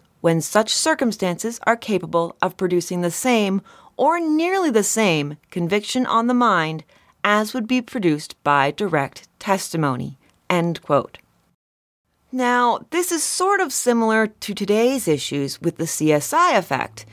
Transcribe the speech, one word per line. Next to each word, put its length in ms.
when 180
such 340
circumstances 920
are 80
capable 680
of 140
producing 460
the 100
same, 500
or 240
nearly 480
the 120
same, 540
conviction 540
on 220
the 60
mind 520
as 280
would 140
be 140
produced 600
by 300
direct 560
testimony," 800
end 320
quote. 360
Now, 580
this 220
is 100
sort 380
of 140
similar 540
to 260
today's 560
issues 520
with 140
the 100
C 280
S 180
I 220
effect, 580